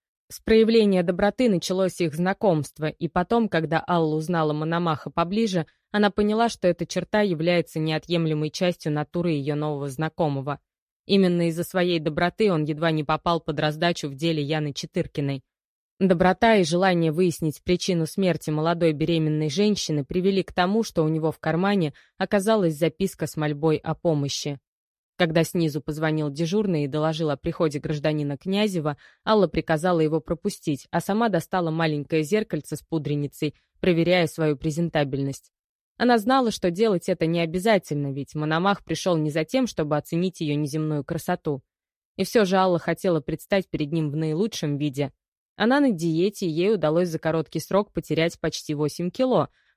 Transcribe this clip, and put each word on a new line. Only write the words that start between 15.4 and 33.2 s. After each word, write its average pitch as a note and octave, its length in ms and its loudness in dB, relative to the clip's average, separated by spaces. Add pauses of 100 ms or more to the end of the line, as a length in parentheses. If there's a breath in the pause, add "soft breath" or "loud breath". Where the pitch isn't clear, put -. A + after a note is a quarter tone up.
Доброта F#3 560 4
и F#3+ 80 6
желание E3+ 480 2
выяснить D#3+ 520 0
причину F3 440 0
смерти F3 420 0
молодой D#3+ 440 2
беременной D#3 560 0
женщины E3+ 540 0
привели F#3 380 0
к - 100 -6
тому, G3 300 2
что F3 220 -2
у D#3 60 0
него D#3 220 0
в - 60 -8
кармане E3 560 0 (240 soft breath)
оказалась G3 580 2
записка D#3+ 520 -2
с - 100 -12
мольбой D3+ 400 0
о - 160 -4
помощи. C#3+ 680 -2 (560)
Когда E3 280 2
снизу D#3 360 -2
позвонил D#3 520 -2
дежурный E3 540 0
и - 20 -2
доложил D#3 420 -2
о C#3 80 -2
приходе D#3+ 420 -2
гражданина D3+ 560 -2
Князева, F#3 600 -2 (260 soft breath)
Алла G#3+ 240 4
приказала E3 520 0
его D#3 200 2
пропустить, - 720 -6
а E3+ 100 -2
сама A3 300 0
достала F3 400 -2
маленькое D#3 540 0
зеркальце D#3+ 520 -4
с - 60 -8
пудреницей, D3 720 -4 (260)